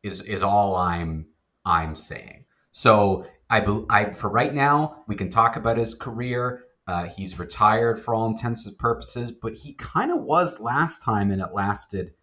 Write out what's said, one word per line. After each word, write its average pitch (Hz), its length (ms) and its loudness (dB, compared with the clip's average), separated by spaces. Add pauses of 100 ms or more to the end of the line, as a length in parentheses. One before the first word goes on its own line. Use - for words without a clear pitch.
is, 95 200 -8
is 95 220 -4
all 101 340 2
I'm, 85 480 -2 (400)
I'm 82 280 0
saying. - 520 -16 (260)
So 104 540 6 (240)
I 110 100 4
bel-, 104 300 -2
I, 104 220 4
for - 180 -6
right 135 240 0
now, 147 540 2
we 104 80 -4
can 95 140 -4
talk 113 280 4
about 113 200 0
his 113 160 0
career. 123 720 -6 (240)
Uh, 87 160 -4
he's 90 340 -10
retired 110 640 2
for 117 160 -2
all 113 120 0
intents 117 380 -4
and 98 140 -16
purposes, 117 520 -2
but 113 220 -10
he 139 200 -18 (200)
kinda 277 220 0
was 170 440 0
last 135 440 -2
time, 101 280 2
and 95 100 -2
it - 120 -8
lasted 98 680 -4